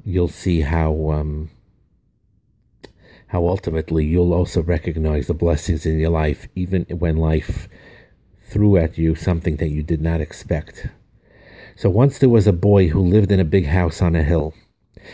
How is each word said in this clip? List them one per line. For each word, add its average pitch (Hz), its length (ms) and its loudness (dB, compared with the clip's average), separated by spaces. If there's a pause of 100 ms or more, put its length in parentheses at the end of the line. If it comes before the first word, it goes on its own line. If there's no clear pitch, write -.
you'll 90 240 0
see 85 320 0
how, 78 500 0
um, 76 400 -4 (1800)
how 87 220 -2
ultimately 80 560 -2
you'll 87 280 2
also - 300 0
recognize 78 640 -2
the 80 80 -2
blessings 82 500 -2
in 80 140 0
your 80 120 0
life, 78 440 -2
even 92 360 -4
when 82 260 -2
life 80 500 -2 (800)
threw 104 320 2
at 82 200 0
you 80 200 0
something 82 400 -2
that 78 140 -2
you 76 120 -4
did 78 180 -4
not 82 200 -2
expect. - 680 -8 (880)
So - 160 0
once 123 300 2
there 135 80 6
was 110 180 4
a 101 60 6
boy 95 380 4
who 92 100 0
lived 95 320 2
in 92 80 4
a 87 40 2
big 80 220 2
house 85 340 0
on 85 140 2
a 85 80 2
hill. 78 320 0 (580)